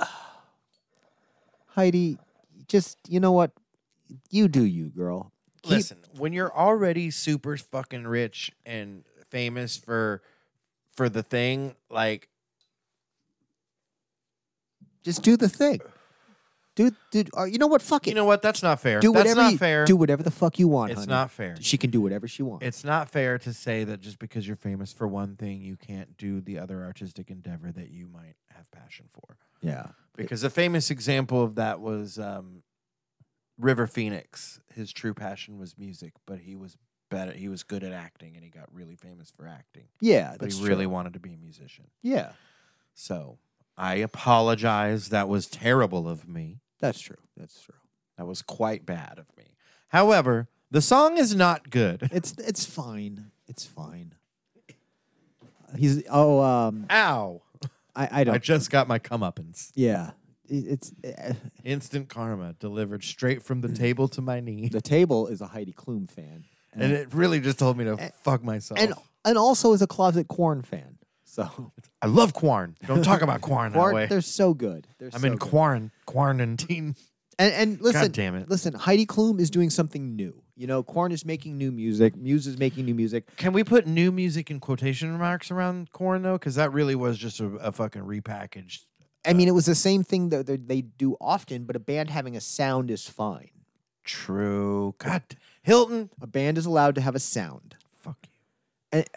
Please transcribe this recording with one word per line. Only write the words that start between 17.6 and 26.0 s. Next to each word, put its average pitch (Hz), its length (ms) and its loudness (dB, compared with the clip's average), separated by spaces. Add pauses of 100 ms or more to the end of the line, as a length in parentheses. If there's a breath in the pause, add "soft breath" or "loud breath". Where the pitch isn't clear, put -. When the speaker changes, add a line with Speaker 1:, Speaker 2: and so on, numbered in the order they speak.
Speaker 1:
what? 302 140 6
Fuck - 260 0
it. - 40 0
Speaker 2:
You 214 40 0
know 214 100 4
what? 208 160 6
That's 214 220 0
not 160 160 4
fair. 113 220 2
Speaker 1:
Do 220 100 8
Speaker 2:
That's 214 140 8
Speaker 1:
whatever 233 160 6
Speaker 2:
not 240 100 8
Speaker 1:
you, 175 60 2
Speaker 2:
fair. 151 280 4
Speaker 1:
do 185 120 8
whatever 147 260 4
the 165 80 -2
fuck 165 260 0
you 180 120 6
want, 120 220 2
Speaker 2:
It's 104 100 -6
Speaker 1:
honey. 101 80 -6
Speaker 2:
not 131 200 0
fair. 87 300 -10
Speaker 1:
She 101 180 0
can 123 120 0
do 117 120 2
whatever 101 280 -2
she - 140 -10
wants. 123 220 -8
Speaker 2:
It's - 200 -8
not 151 240 -2
fair 127 300 -2
to 123 140 -10
say 110 300 -6
that 104 160 -8
just 98 200 -18
because 110 280 -10
you're 104 80 -8
famous 98 380 -10
for 113 140 -8
one 101 280 -8
thing, 98 260 -12
you 95 140 -14
can't - 420 -16